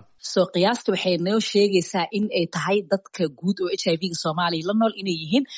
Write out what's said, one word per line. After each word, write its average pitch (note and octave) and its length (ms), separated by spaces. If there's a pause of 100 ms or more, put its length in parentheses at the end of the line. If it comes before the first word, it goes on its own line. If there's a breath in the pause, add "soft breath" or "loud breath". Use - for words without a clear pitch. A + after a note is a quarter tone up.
(180)
So, - 280
qiyaasta G3 460
waxay F3+ 260
noo G3+ 220
sheegaysaa G3 720
in G#3 180
ay E3+ 160
tahay F3 400
dadka F#3+ 400
guud E3+ 340
oo F3 140
H - 160
I E3 80
V-ga E3+ 160
Soomaaliya E3+ 540
la G#3 100
nool A3 160
inay F#3+ 240
yihiin F3+ 260 (120 loud breath)